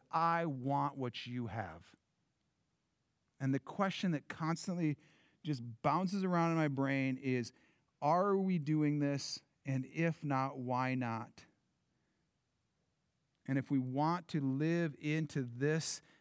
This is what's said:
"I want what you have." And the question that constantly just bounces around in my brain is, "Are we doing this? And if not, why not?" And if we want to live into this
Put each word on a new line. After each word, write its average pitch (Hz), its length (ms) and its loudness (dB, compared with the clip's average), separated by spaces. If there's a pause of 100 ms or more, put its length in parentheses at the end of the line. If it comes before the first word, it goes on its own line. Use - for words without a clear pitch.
(120)
"I 165 340 2
want 139 500 0
what 127 300 -6
you 123 220 -4
have." 92 340 -6 (1600)
And 135 120 0
the 135 80 0
question 190 520 -2
that 147 160 -4
constantly 165 680 -2 (480)
just 139 200 -2 (180)
bounces 180 420 0
around 170 280 4
in 165 60 2
my 156 100 2
brain 135 540 0
is, 127 300 0 (480)
"Are 180 380 4
we 190 220 2
doing 147 400 2
this? 143 420 -2 (240)
And 131 280 -2
if 165 300 0
not, 135 340 0
why 127 380 0
not?" 113 480 -4 (2000)
And 135 120 2
if - 100 -4
we 143 80 2
want 143 520 0
to 156 100 0
live 151 600 0
into 151 480 -2 (100)
this 151 440 0 (200)